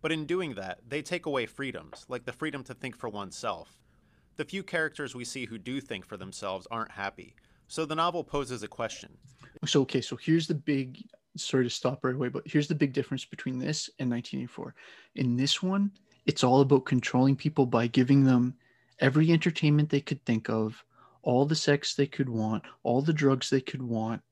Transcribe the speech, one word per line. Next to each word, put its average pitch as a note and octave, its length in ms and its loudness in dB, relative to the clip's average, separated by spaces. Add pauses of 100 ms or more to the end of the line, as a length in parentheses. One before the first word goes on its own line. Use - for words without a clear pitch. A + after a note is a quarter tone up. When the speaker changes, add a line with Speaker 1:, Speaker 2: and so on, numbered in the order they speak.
Speaker 1:
But D#3 100 -2
in D#3 140 -4
doing E3+ 300 -4
that, F#2+ 300 -10
they C#3 140 -6
take E3+ 240 -8
away C3+ 220 -2
freedoms, A2+ 640 -12
like B2 160 -8
the B2 80 -8
freedom D3 300 -8
to C3 100 -14
think B2+ 200 -12
for - 140 -10
oneself. G2+ 720 -8 (560)
The D#3 80 -6
few F#3+ 180 -8
characters D#3 520 -6
we B2 100 -10
see B2 220 -10
who A2 100 -12
do B2 240 -8
think A2 240 -10
for G#2 140 -14
themselves F#2+ 520 -8
aren't A2+ 200 -8
happy, G2 440 -10 (340)
so D#3+ 180 -4
the D3+ 80 -6
novel E3+ 280 0
poses B2+ 400 -6
a G#2+ 60 -10
question. - 480 -8 (480)
Speaker 2:
So, D3 160 2
okay, C3 220 0
so - 140 -8
here's D#3+ 300 0
the E3 80 -2
big, C3+ 540 -4 (300)
sorry C3 260 0
to A#2+ 60 -2
stop - 340 -4
right B2+ 100 0
away, C3 140 -2
but - 180 -8
here's D3 220 0
the E3 60 0
big C#3+ 180 0
difference C#3 320 -4
between - 340 -8
this D3+ 300 -4 (100)
and B2+ 120 -2
nineteen B2 300 -4
eighty-four. - 340 -10 (400)
In B2 220 0
this B2 260 0
one, G3 280 0 (360)
it's - 180 0
all B2+ 160 8
about C3+ 240 6
controlling C3 500 4
people C#3 300 2
by A#2+ 220 2
giving C3+ 380 6
them B2+ 340 4 (400)
every D3+ 340 4
entertainment D3+ 560 4
they C#3+ 140 2
could - 240 -4
think A2 240 0
of, A2 340 -2 (380)
all C3 240 4
the D#3 80 2
sex C#3+ 400 0
they C#3 120 2
could C3+ 220 -2
want, A2 340 -2 (200)
all B2 180 2
the D#3 140 2
drugs C#3 340 2
they C3+ 140 2
could - 180 -8
want A2+ 400 -4 (120)